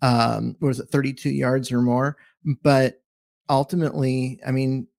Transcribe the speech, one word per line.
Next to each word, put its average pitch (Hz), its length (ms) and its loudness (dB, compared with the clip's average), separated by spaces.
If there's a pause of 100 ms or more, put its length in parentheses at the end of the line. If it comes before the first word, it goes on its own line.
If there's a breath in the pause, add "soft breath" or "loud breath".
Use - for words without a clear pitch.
um, 117 580 2
what 143 100 0
was 123 100 -2
it, - 100 -14
thirty-two 139 400 -2
yards 135 420 -2
or 123 100 0
more. 127 360 0 (460 soft breath)
But 135 380 2 (460)
ultimately, 135 960 -2
I 131 60 -4
mean 131 360 -2 (120)